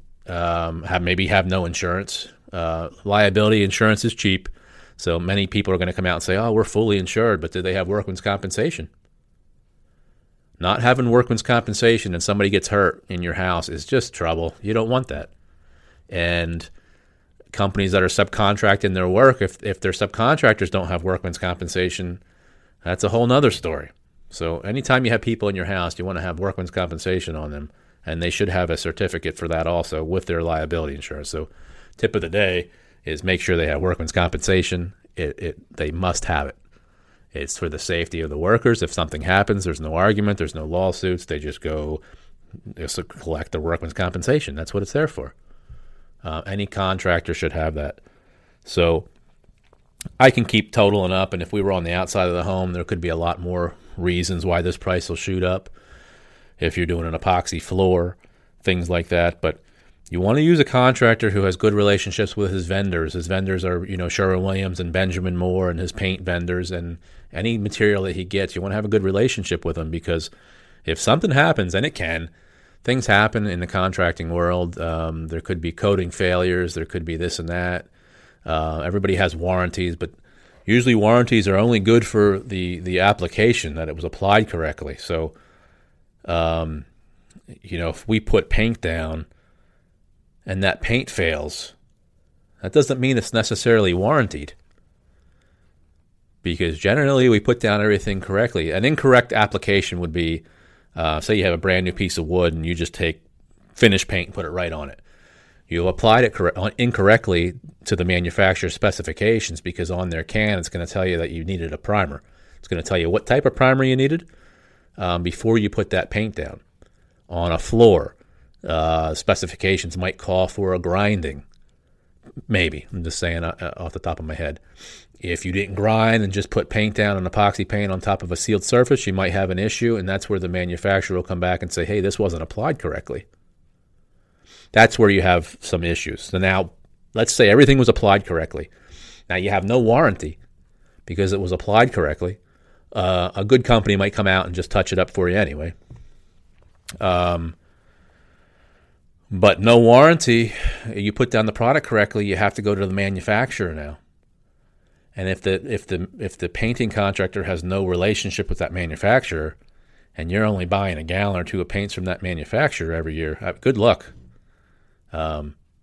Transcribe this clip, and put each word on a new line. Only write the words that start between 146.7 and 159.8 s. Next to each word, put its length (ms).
Um, 560
but 300
no 180
warranty, 720
you 200
put 180
down 140
the 80
product 340
correctly, 380
you 100
have 200
to 60
go 140
to 100
the 80
manufacturer 800
now. 240
And 140
if 120
the, 320
if 140
the, 220
if 180
the 120
painting 400
contractor 540
has 200
no 220
relationship 640
with 80
that 160
manufacturer, 800